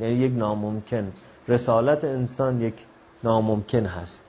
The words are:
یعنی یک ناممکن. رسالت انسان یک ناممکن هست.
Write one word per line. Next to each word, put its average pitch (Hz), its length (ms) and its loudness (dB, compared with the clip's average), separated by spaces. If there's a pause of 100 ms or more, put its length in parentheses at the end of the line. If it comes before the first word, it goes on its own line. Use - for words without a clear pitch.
یعنی 113 120 0
یک 127 220 2
ناممکن. 107 760 -2 (360)
رسالت 123 580 2
انسان 127 560 -2
یک 113 120 -2 (500)
ناممکن 110 640 2
هست. 90 440 -8